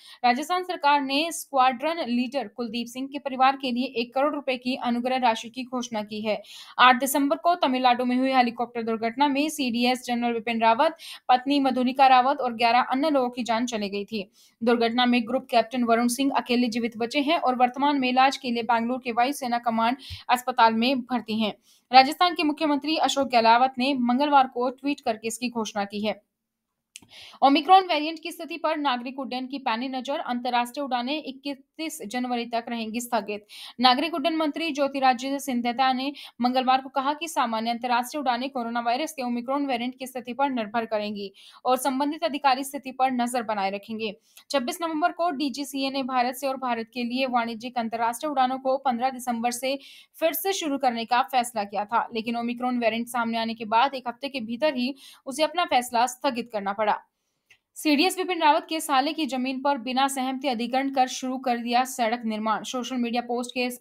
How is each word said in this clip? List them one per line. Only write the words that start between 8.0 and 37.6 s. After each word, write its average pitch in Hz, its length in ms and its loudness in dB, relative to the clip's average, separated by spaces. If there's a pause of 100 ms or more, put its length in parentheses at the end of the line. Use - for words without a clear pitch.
में 247 120 0
हुई 262 160 2
हेलीकॉप्टर 240 500 0
दुर्घटना 233 460 0
में 277 200 0
सीडीएस 247 580 0
जनरल 240 260 0
विपिन 233 280 -2
रावत, 233 360 4 (320)
पत्नी 269 320 4
मधुलिका 262 460 4
रावत 262 340 6
और 247 140 -2
ग्यारह 233 260 4
अन्य 277 300 2
लोगों 262 200 2
की 247 120 -6
जान 226 240 0
चली 214 220 -4
गई 202 160 -4
थी। 202 280 -8 (300)
दुर्घटना 233 440 2
में 240 220 2
ग्रुप 262 220 -2
कैप्टन 240 340 2
वरुण 233 240 4
सिंह 269 280 0
अकेले 247 320 2
जीवित 226 280 -2
बचे 233 240 -2
हैं 294 180 2
और 254 160 0
वर्तमान 262 460 2
में 254 80 2
इलाज 262 280 4
के - 140 -6
लिए 233 120 -2
बैंगलोर 233 420 0
के 240 80 -4
वायुसेना 240 460 0
कमांड 240 380 0 (320)
अस्पताल 247 460 4
में 247 260 2
भर्ती 226 420 -2
हैं। 208 120 0 (380)
राजस्थान 302 420 6
के 349 80 -2
मुख्यमंत्री 294 540 0
अशोक 269 320 0
गहलोत 226 200 4 (300)
ने 269 160 2
मंगलवार 262 520 4
को 247 240 -2
ट्वीट 277 300 -4
करके 220 280 -4
इसकी 240 200 -4
घोषणा 220 360 -4
की 208 220 -6
है। 202 220 -4 (1120)
ओमिक्रॉन 311 400 6
वेरिएंट 320 400 -2
की 339 100 -10
स्थिति 330 240 -12
पर 320 200 -2
नागरिक 262 420 -4
उड्डयन 254 280 -8
की 269 120 -8
पैनी 247 300 -4
नजर, 262 300 -6
अंतर्राष्ट्रीय 240 640 -2
उड़ानें 254 420 -2
इकतीस 277 800 -10
जनवरी 247 400 -4
तक 233 220 -4
रहेंगी 233 320 -6
स्थगित। 208 460 -4 (340)
नागरिक 254 340 4
उड्डयन 320 220 0
मंत्री 320 340 -2
ज्योतिरादित्य 269 680 0
सिंधिया 247 540 0
ने 262 200 -2 (280)
मंगलवार 254 400 2
को 269 80 -12
कहा 269 260 -2
कि 320 140 -8
सामान्य 226 420 -2